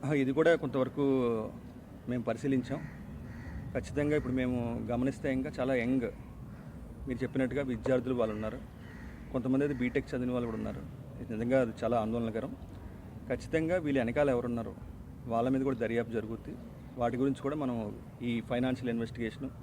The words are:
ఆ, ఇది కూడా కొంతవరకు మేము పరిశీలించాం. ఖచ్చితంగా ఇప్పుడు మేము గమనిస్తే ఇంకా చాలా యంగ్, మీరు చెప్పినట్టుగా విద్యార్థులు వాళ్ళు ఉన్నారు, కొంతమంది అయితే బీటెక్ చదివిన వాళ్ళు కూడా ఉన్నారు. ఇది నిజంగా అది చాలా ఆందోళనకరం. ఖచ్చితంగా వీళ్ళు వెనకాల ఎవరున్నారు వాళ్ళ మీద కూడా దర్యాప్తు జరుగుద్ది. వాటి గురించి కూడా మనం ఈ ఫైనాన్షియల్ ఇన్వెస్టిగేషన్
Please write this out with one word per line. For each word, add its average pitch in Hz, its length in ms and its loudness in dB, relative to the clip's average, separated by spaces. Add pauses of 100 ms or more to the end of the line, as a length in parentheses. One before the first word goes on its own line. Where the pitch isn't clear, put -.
ఆ, 143 80 2
ఇది 135 180 4
కూడా 160 240 8
కొంతవరకు 135 480 0 (1040)
మేము 120 140 0
పరిశీలించాం. 131 560 0 (920)
ఖచ్చితంగా 147 440 2
ఇప్పుడు 127 160 0
మేము 120 580 0
గమనిస్తే 135 420 0
ఇంకా 131 260 0
చాలా 131 160 2
యంగ్, 123 320 2 (1000)
మీరు 127 160 -2
చెప్పినట్టుగా 131 400 0
విద్యార్థులు 127 500 2
వాళ్ళు 110 220 2
ఉన్నారు, 107 240 -4 (720)
కొంతమంది 131 340 2
అయితే 143 140 0
బీటెక్ 123 300 0
చదివిన 123 220 -2
వాళ్ళు 120 160 0
కూడా 110 100 -2
ఉన్నారు. 107 240 -4 (400)
ఇది - 120 -6
నిజంగా 120 280 4
అది 113 100 2 (120)
చాలా 117 180 4
ఆందోళనకరం. 113 540 -2 (760)
ఖచ్చితంగా 160 480 2
వీళ్ళు 147 240 4
వెనకాల 131 280 4
ఎవరున్నారు 120 460 0 (500)
వాళ్ళ 120 240 4
మీద 135 120 4
కూడా 135 140 2
దర్యాప్తు 113 380 2
జరుగుద్ది. 110 420 -4 (420)
వాటి 123 200 2
గురించి 135 240 2
కూడా 139 140 -2
మనం 120 440 -2 (220)
ఈ 117 200 0
ఫైనాన్షియల్ 123 480 0
ఇన్వెస్టిగేషన్ 117 600 -2 (140)